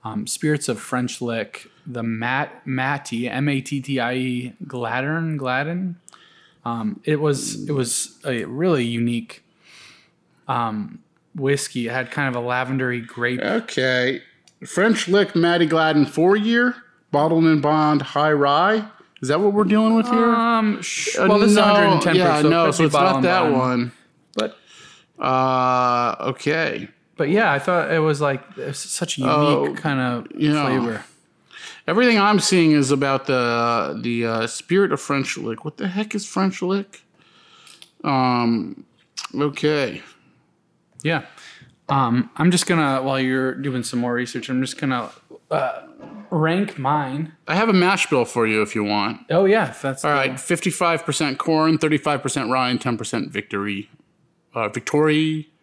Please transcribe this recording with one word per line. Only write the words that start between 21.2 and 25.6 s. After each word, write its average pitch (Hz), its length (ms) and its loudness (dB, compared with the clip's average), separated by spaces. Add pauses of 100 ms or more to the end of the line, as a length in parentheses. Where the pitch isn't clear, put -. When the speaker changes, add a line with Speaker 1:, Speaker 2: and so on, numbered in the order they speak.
Speaker 1:
well, 208 100 6
this 208 120 6
is 208 60 6
Speaker 2:
no, 208 60 6
Speaker 1:
a 214 40 6
hundred 208 260 6
and 165 100 2
ten 175 140 2
Speaker 2:
yeah, 180 160 4
Speaker 1:
proof, 151 100 2
so 151 40 4
it 156 40 6
Speaker 2:
no, 170 160 4
Speaker 1:
could 151 80 0
Speaker 2:
so - 80 -4
Speaker 1:
be 156 40 4
Speaker 2:
it's 147 80 2
not 143 60 4
Speaker 1:
bottled 139 160 4
and 131 100 2
Speaker 2:
that 180 160 4
Speaker 1:
bond. 151 160 2
Speaker 2:
one. 123 340 0 (420)
Speaker 1:
But 107 220 -4 (680)
Speaker 2:
Uh, 127 920 2 (140)